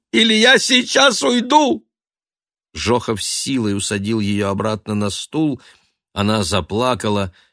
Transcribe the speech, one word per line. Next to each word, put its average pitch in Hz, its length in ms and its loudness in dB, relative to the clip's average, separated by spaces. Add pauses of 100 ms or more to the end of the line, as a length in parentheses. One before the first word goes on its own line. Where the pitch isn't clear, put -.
(100)
или 226 240 2
я 233 240 6
сейчас 254 640 2
уйду!» 247 640 2 (880)
Жохов 107 480 -2
с - 40 -6
силой 110 500 -2
усадил 104 440 -2
её 101 280 0
обратно 107 460 -4
на 104 160 -2
стул, 147 500 -4 (520)
она 104 300 0
заплакала 101 920 -2 (180)